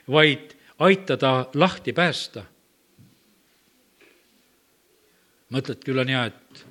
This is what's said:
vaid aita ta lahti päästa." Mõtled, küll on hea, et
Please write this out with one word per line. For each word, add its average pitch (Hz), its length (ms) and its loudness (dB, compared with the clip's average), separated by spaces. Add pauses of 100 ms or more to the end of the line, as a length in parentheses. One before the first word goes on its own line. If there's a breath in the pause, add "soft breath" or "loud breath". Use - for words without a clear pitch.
(120)
vaid 151 440 2 (240 soft breath)
aita 190 380 2
ta 131 360 0
lahti 156 400 -2
päästa." 156 500 -4 (3000)
Mõtled, - 320 -6
küll 131 140 -2
on 127 80 -2
hea, 131 180 -2
et - 460 -14